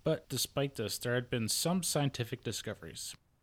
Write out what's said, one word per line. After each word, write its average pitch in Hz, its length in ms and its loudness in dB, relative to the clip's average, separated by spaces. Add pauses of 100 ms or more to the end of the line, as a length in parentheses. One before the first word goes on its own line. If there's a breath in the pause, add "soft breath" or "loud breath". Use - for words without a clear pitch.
But - 280 0
despite 139 460 0
this, 107 220 -2
there 120 160 0
had 123 140 0
been 113 200 0
some 175 340 2
scientific 135 600 0
discoveries. - 720 -6 (280)